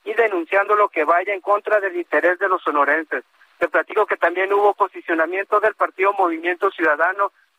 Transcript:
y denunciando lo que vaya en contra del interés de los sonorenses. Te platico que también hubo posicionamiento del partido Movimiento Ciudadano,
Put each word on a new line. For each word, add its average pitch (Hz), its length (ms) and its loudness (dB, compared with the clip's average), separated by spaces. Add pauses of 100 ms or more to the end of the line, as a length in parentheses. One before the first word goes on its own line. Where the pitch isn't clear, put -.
y 214 120 -6
denunciando 214 600 0
lo 208 140 2
que 160 140 -2
vaya 175 280 0
en 190 100 -6
contra 208 380 0
del 190 160 -4
interés 170 440 0
de 196 100 0
los 180 140 0
sonorenses. 147 600 0 (360)
Te 254 100 -2
platico 381 380 0
que - 100 -4
también - 340 0
hubo 403 220 4
posicionamiento - 840 -2
del 208 160 0
partido 370 380 0
Movimiento 175 580 -2
Ciudadano, 175 600 0 (280)